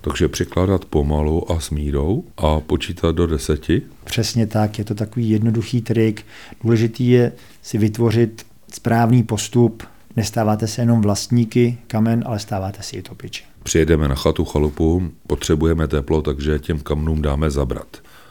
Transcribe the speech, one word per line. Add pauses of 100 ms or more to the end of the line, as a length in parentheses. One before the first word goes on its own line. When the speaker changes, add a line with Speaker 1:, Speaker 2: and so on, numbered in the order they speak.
Speaker 1:
Takže
přikládat
pomalu
a
s
mírou (120)
a
počítat
do
deseti? (220)
Speaker 2:
Přesně
tak,
je
to
takový
jednoduchý
trik. (400)
Důležitý
je (300)
si
vytvořit (260)
správný
postup. (340)
Nestáváte
se
jenom
vlastníky
kamen,
ale
stáváte
si
i
topiči. (180)
Speaker 1:
Přijedeme
na
chatu,
chalupu, (160)
potřebujeme
teplo,
takže
těm
kamnům
dáme
zabrat. (340)